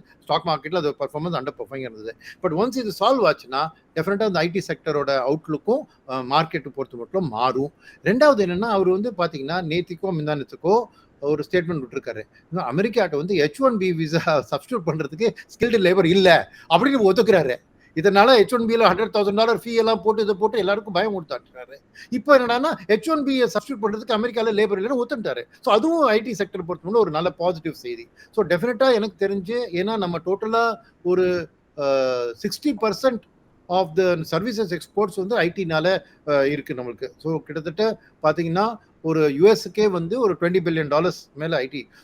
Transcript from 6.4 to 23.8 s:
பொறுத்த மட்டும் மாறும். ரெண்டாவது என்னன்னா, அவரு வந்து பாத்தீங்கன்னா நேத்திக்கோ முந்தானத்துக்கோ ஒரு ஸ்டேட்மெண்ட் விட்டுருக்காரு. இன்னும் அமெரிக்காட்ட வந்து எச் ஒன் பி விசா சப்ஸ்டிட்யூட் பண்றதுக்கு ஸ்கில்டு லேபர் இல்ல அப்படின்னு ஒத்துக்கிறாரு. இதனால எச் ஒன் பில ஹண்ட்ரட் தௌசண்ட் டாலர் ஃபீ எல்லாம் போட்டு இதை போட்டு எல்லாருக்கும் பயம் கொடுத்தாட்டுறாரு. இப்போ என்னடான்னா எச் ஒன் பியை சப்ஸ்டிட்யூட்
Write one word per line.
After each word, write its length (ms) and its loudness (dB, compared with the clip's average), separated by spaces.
பொறுத்த 280 -10
மட்டும் 320 -4
மாறும். 440 -2
ரெண்டாவது 420 4
என்னன்னா, 220 -2
அவரு 220 2
வந்து 280 0
பாத்தீங்கன்னா 440 -4
நேத்திக்கோ 500 -4
முந்தானத்துக்கோ 720 -2
ஒரு 300 -2
ஸ்டேட்மெண்ட் 320 -2
விட்டுருக்காரு. 400 -10
இன்னும் 160 -4
அமெரிக்காட்ட 500 0
வந்து 180 -2
எச் 260 0
ஒன் 160 2
பி 160 0
விசா 580 0
சப்ஸ்டிட்யூட் 360 -6
பண்றதுக்கு 480 -2
ஸ்கில்டு 320 0
லேபர் 260 4
இல்ல 480 6
அப்படின்னு 420 4
ஒத்துக்கிறாரு. 440 4
இதனால 420 6
எச் 180 4
ஒன் 120 0
பில 160 2
ஹண்ட்ரட் 300 4
தௌசண்ட் 220 0
டாலர் 220 2
ஃபீ 180 -6
எல்லாம் 280 2
போட்டு 200 0
இதை 120 0
போட்டு 240 -2
எல்லாருக்கும் 340 -2
பயம் 300 -2
கொடுத்தாட்டுறாரு. 560 -14
இப்போ 300 4
என்னடான்னா 480 -2
எச் 240 0
ஒன் 140 0
பியை 220 0
சப்ஸ்டிட்யூட் 360 -4